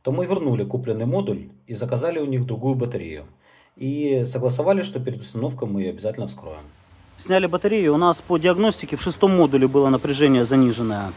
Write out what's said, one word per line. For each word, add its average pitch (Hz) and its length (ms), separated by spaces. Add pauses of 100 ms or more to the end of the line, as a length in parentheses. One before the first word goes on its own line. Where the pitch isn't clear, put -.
то 131 100
мы 170 140
вернули 151 400
купленный 110 400
модуль 156 460 (160)
и 120 80
заказали 123 440
у 151 60
них 131 220
другую 123 300
батарею. 82 500 (500)
И 135 480
согласовали, 127 560
что - 200
перед 113 200
установкой 120 480
мы 98 140
ее 92 80
обязательно 107 380
вскроем. 78 340 (560)
Сняли 190 280
батарею. 180 460
У 151 60
нас 175 240
по 175 160
диагностике 180 580
в - 60
шестом 190 340
модуле 139 320
было 139 220
напряжение 135 560
заниженное. 113 720